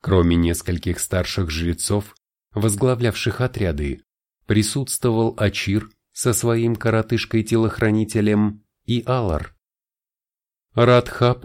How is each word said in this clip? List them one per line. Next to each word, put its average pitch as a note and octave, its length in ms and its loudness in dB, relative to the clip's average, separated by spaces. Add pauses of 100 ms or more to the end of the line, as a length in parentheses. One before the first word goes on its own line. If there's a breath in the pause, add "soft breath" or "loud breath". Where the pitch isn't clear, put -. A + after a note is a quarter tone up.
Кроме F2 360 4
нескольких E2+ 640 0
старших F2+ 500 -4
жрецов, E2+ 640 -4 (400)
возглавлявших A2+ 840 -2
отряды, D2+ 640 -4 (440)
присутствовал A2+ 920 0
Ачир G2+ 520 -2 (220)
со - 200 -2
своим A#2 440 0
коротышкой-телохранителем A2 1900 0 (220)
и A#2 180 -2
Алар. A2 500 -2 (1200)
"Радхаб, B2 720 2